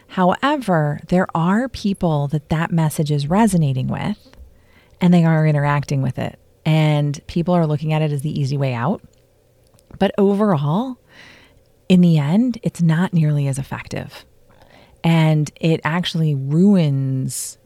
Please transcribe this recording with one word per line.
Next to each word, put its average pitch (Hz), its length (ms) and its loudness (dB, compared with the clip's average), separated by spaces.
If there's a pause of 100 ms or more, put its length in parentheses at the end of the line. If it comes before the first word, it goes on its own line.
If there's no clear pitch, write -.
However, 185 880 0 (100)
there 180 260 2
are 190 320 0
people 165 600 -2
that 151 220 -4
that 160 220 -2
message 160 400 0
is 143 160 -2
resonating 160 600 2
with - 480 -8 (680)
and 175 120 6
they 170 120 6
are 160 200 2
interacting 143 560 0
with 131 180 -4
it. - 200 -8 (280)
And 151 600 2
people 175 260 -2
are 170 140 2
looking 151 260 -2
at 156 80 0
it 156 100 -2
as 143 100 -4
the 151 180 -4
easy 139 180 -2
way 135 160 -2
out. 120 280 -4 (1000)
But 196 180 0
overall, 202 800 0 (920)
in 180 120 6
the 170 160 4
end, 214 460 0
it's - 180 -4
not 165 320 2
nearly 151 340 0
as 135 120 -4
effective. - 640 -12 (800)
And 156 560 2
it 165 240 0
actually 160 520 -2
ruins 135 1300 0